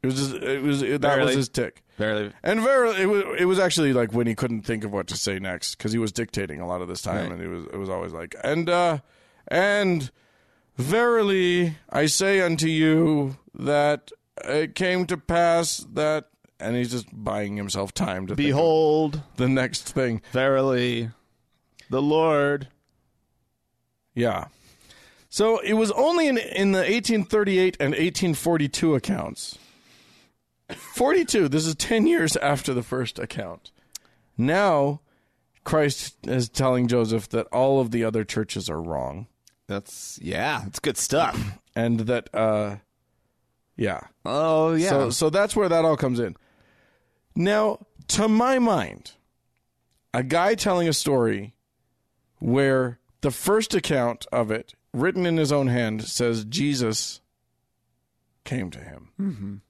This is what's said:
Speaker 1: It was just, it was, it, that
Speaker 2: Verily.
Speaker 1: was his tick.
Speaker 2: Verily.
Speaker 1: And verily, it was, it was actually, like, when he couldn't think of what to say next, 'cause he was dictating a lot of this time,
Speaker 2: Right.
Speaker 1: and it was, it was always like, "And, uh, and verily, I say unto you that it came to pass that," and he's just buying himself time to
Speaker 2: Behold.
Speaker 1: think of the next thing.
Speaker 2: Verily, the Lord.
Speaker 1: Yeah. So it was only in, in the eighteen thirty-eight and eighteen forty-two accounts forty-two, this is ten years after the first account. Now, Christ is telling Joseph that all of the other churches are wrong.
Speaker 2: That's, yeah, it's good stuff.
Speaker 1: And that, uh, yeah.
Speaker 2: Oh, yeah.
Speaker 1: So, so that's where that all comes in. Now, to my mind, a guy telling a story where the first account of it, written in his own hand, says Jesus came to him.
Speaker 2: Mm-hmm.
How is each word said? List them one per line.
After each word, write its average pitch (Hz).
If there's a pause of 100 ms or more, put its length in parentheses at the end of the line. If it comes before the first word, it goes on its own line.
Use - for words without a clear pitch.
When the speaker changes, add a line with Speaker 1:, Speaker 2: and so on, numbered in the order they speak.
Speaker 1:
It 131
was 131
just, 135 (100)
it 135
was, 139
it, 135
that 143
Speaker 2:
Verily. 131
Speaker 1:
was 127
his 135
tick. - (160)
Speaker 2:
Verily. 107 (120)
Speaker 1:
And 202
verily, 233
it -
was, 202 (140)
it 180
was 185
actually, 160
like, 120
when 120
he 113
couldn't 117
think 110
of 104
what 98
to -
say 98
next, 92
'cause -
he 117
was 110
dictating 98
a 87
lot 90
of 90
this 90
time, 87
Speaker 2:
Right. -
Speaker 1:
and 87
it 87
was, 87
it -
was 98
always 87
like, 82
"And, 160
uh, 175 (500)
and 185 (640)
verily, 185 (160)
I 151
say 190
unto 165
you 156 (160)
that 147 (320)
it 151
came 180
to 175
pass 170
that," 151 (300)
and 117
he's 123
just 120
buying 104
himself 98
time 95
to 104
Speaker 2:
Behold. 151
Speaker 1:
think 151
of -
the 127
next 131 (100)
thing. 120 (120)
Speaker 2:
Verily, 127 (800)
the 131
Lord. 147 (1500)
Speaker 1:
Yeah. 107 (840)
So 220
it 208
was 220
only 311
in, 262
in 196
the 185
eighteen 214
thirty-eight 190
and 147
eighteen 175
forty-two 156
accounts - (1160)
forty-two, 254
this 156
is 160
ten 226
years 165
after 139
the 123
first 127
account. 92 (640)
Now, 147 (640)
Christ -
is 123
telling 127
Joseph 113
that 113
all 135
of 120
the 117
other 110
churches 101
are 80
wrong. 78 (400)
Speaker 2:
That's, -
yeah, 104
it's -
good 123
stuff. 113 (160)
Speaker 1:
And 117
that, 117
uh, 107 (1000)
yeah. 98 (240)
Speaker 2:
Oh, 160
yeah. 165
Speaker 1:
So, 139
so 156
that's 202
where 202
that 165
all 156
comes 127
in. 104 (1000)
Now, 208 (240)
to 214
my 240
mind, 165 (1000)
a 120
guy 170
telling 180
a 156
story 113 (840)
where 131 (220)
the 135
first 214
account 127
of 113
it, 110 (200)
written 180
in 170
his 151
own 139
hand, 113
says 117
Jesus 123 (1200)
came 107
to -
him. 64 (100)
Speaker 2:
Mm-hmm. 104 (140)